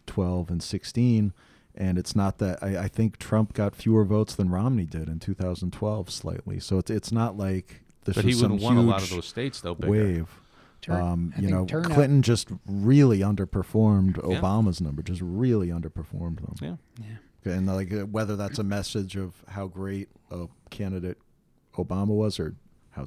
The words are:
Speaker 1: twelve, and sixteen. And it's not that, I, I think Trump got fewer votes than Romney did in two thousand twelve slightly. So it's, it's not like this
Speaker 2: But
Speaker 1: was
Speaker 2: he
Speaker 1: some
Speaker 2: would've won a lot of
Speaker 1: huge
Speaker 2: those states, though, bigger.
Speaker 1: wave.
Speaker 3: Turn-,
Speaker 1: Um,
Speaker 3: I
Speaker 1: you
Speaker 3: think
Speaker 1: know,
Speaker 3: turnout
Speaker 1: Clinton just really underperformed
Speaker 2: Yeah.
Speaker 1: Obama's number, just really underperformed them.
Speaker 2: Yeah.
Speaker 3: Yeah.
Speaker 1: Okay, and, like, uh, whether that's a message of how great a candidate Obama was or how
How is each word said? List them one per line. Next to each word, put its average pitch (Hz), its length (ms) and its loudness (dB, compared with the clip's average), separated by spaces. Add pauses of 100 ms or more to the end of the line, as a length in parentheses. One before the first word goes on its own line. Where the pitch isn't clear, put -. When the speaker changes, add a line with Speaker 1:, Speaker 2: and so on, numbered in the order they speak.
Speaker 1:
twelve, 90 460 -2
and 85 100 -2
sixteen. 110 720 0 (440)
And 92 200 0
it's - 180 -4
not 98 220 2
that, 92 260 -2
I, 95 200 -2
I 98 40 -2
think 110 300 -2
Trump - 360 0
got 101 220 -2
fewer 110 300 4
votes 107 300 0
than 92 140 0
Romney 101 360 0
did 80 240 -6
in 80 100 -6
two 98 140 -6
thousand 90 380 -4
twelve 107 380 -4
slightly. - 500 -8
So 95 180 0
it's, - 120 0
it's 107 220 -4
not 113 260 0
like 95 440 -6 (240)
this 95 100 -2
Speaker 2:
But 101 100 2
Speaker 1:
was 123 100 6
Speaker 2:
he 117 40 2
Speaker 1:
some 110 120 6
Speaker 2:
would've 101 120 0
won 120 140 6
a 117 40 8
lot 98 200 4
of 90 80 -4
Speaker 1:
huge 92 80 -2
Speaker 2:
those 85 100 -6
states, 135 340 -6
though, 85 140 -4
bigger. 87 160 0
Speaker 1:
wave. 95 500 0 (400)
Speaker 3:
Turn-, 87 200 -2
Speaker 1:
Um, 85 340 -2
Speaker 3:
I 98 60 -4
Speaker 1:
you 98 60 2
Speaker 3:
think 92 120 2
Speaker 1:
know, 92 60 0
Speaker 3:
turnout 165 260 -2
Speaker 1:
Clinton 143 300 6
just 117 280 2 (160)
really 110 540 6
underperformed 98 1000 2
Speaker 2:
Yeah. 90 220 0
Speaker 1:
Obama's 98 400 2
number, 76 220 -4
just 90 200 -6
really 98 480 0
underperformed 82 680 -6
them. - 240 -10
Speaker 2:
Yeah. 165 140 -8 (300)
Speaker 3:
Yeah. 110 100 -14 (300)
Speaker 1:
Okay, 90 120 -2
and, 95 100 0
like, 95 260 -2
uh, 101 120 -4
whether 107 300 -4
that's 98 220 -6
a 110 60 -2
message 98 540 -4
of 92 320 -8
how 98 180 -8
great 98 420 -8 (220)
a 87 160 -10 (220)
candidate 92 480 -6 (580)
Obama 92 400 -2
was 107 240 0
or 78 160 -6 (360)
how 67 160 -10